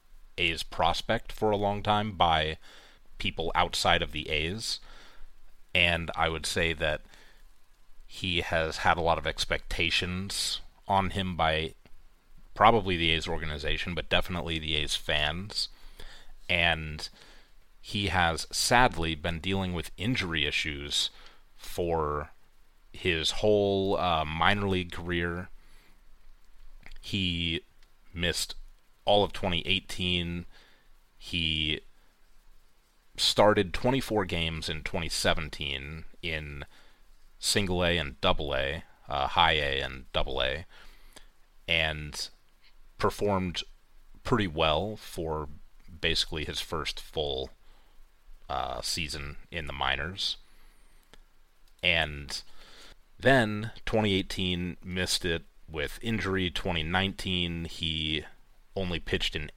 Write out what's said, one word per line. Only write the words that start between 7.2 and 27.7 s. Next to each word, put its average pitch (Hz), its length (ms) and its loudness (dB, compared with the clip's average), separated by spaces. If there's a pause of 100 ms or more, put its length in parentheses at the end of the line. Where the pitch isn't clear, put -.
he 87 360 -2
has 80 360 0
had 87 180 4
a 85 60 0
lot 82 160 4
of 76 80 -6
expectations 90 1300 -2 (260)
on 98 240 2
him 92 260 -2
by 80 380 2 (800)
probably 104 420 6
the 82 140 2
A's 80 160 2
organization, 78 680 -2
but 80 140 -4
definitely 87 500 2
the 78 180 0
A's 78 180 0
fans. 80 760 0 (800)
And 80 600 2 (720)
he 101 260 -4
has 85 460 2
sadly 95 640 4
been 82 260 -4
dealing 95 320 0
with 85 240 -4
injury 90 500 0
issues 71 640 -2 (460)
for 78 760 -2 (600)
his 82 380 0
whole, 98 680 4
uh, 82 260 2
minor 85 440 4
league 90 220 0
career. 87 580 -2 (1500)
He 85 600 0 (520)